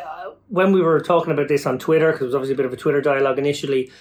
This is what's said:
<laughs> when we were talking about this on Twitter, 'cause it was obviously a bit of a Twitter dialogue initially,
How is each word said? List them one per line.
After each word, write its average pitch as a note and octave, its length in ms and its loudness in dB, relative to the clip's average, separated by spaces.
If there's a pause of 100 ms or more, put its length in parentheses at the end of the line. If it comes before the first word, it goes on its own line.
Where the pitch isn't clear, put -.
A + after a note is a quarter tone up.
(200)
<laughs> - 300 -18
when F#3+ 220 2
we F#3 100 4
were D#3+ 180 4
talking E3 320 0
about - 160 -2
this C#3+ 180 0
on B2+ 140 -2
Twitter, D#3+ 320 2
'cause D#3 100 -4
it C3 40 -2
was B2 100 -2
obviously C3+ 180 -2
a B2+ 40 -4
bit C3+ 80 0
of B2 80 -6
a A#2+ 40 -8
Twitter C#3+ 240 0
dialogue C#3 380 0
initially, C#3 600 -2